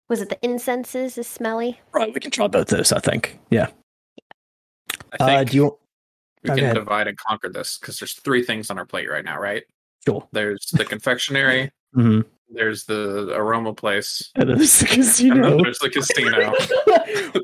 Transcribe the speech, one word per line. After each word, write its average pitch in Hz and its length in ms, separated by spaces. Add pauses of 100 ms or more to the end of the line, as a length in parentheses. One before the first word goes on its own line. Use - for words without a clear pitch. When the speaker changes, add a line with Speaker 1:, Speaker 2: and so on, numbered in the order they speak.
Speaker 1:
was 220 120
it 196 80
the 190 140
incenses 247 760
is 233 100
smelly? 233 520 (140)
Speaker 2:
Right, 220 200
we 262 60
can 277 120
try 220 160
both 92 200
those, - 240
I - 80
think. - 400 (100)
Yeah. - 180 (1500)
Speaker 3:
I - 40
think - 40
Speaker 2:
Uh, 135 240
do 123 120
you 143 60 (800)
Speaker 3:
we - 80
Speaker 2:
Oh, - 20
go - 20
Speaker 3:
can 135 100
Speaker 2:
ahead. 117 100
Speaker 3:
divide 104 320
and 101 100
conquer 107 320
this, - 280
'cause - 220
there's - 140
three 123 300
things 110 260
on 98 80
our 87 80
plate - 240
right 76 160
now, 76 140
right? 101 240 (440)
Speaker 2:
Sure. 104 240
Speaker 3:
There's 104 420
the 110 120
confectionery, 131 920
Speaker 2:
<laughs> - 200
Mm-hmm. 113 260 (280)
Speaker 3:
there's 110 360
the 104 500
aroma 110 380
place, - 640
Speaker 2:
And 254 140
then 135 80
there's 302 220
the - 60
Speaker 3:
and - 100
Speaker 2:
casino. 247 400 (140)
Speaker 3:
then 147 140
there's 123 160
the 135 100
casino. - 720
Speaker 2:
<laughs> 403 840